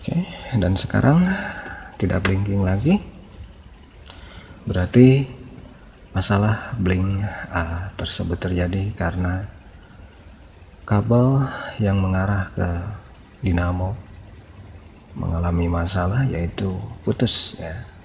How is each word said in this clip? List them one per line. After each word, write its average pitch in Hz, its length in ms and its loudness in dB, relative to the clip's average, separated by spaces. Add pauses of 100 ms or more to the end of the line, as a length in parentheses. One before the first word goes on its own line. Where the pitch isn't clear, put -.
Oke, - 160 -2 (400)
dan 92 160 2
sekarang 135 480 4 (720)
tidak 92 320 0
blinking 98 320 0
lagi. 107 400 4 (1700)
Berarti 123 560 6 (880)
masalah 104 640 2
blink, 95 480 0 (320)
ah, 87 400 -4
tersebut - 400 -2
terjadi 90 640 -2
karena 90 480 -2 (1400)
kabel 123 640 4 (320)
yang 98 240 2
mengarah 92 480 0
ke 90 160 -2 (800)
dinamo 90 480 0 (1200)
mengalami 87 560 0
masalah, 90 560 0
yaitu 87 480 -2 (320)
putus, - 560 2
ya. 82 240 -10 (180)